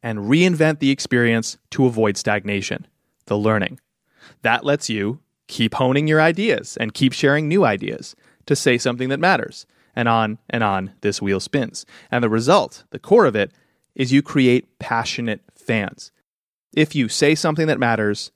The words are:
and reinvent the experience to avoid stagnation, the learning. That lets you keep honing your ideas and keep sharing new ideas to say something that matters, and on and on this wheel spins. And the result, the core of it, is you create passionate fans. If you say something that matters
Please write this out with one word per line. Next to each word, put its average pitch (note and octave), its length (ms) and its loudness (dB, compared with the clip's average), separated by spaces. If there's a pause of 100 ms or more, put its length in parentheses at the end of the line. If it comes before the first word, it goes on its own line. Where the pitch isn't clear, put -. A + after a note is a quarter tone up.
and A2+ 160 -6
reinvent D#3 600 2
the C#3 120 2
experience A#2+ 640 0 (140)
to C3+ 140 2
avoid A2 320 0
stagnation, G2+ 720 -4 (380)
the G#2 120 -2
learning. G#2+ 420 0 (600)
That A#2+ 240 0
lets D3 240 -2
you G#2+ 300 -4 (280)
keep - 280 -2
honing C3+ 320 0
your D#3 140 4
ideas E3+ 560 0
and A2 160 -6
keep C3 200 0
sharing D3 340 2
new F3+ 180 2
ideas - 500 -4 (300)
to D3 100 0
say B2 220 2
something B2+ 320 -4
that C#3 100 -2
matters, E3+ 460 0 (300)
and A#2+ 120 0
on A2 300 2 (120)
and A#2 140 -2
on F#2+ 380 -2
this G2+ 200 -2
wheel G2 180 -2
spins. - 460 -6 (260)
And A#2+ 120 0
the A2+ 60 2
result, B2 640 0
the - 80 -12
core G#3+ 260 4
of A2+ 100 2
it, G2+ 160 0 (440)
is B2+ 180 -2
you C#3 80 6
create B2+ 560 2
passionate A#2 640 -6 (140)
fans. - 560 -6 (640)
If D3+ 200 0
you B2+ 160 0
say D3 240 2
something D#3 340 -2
that C3+ 120 -2
matters A2 560 -2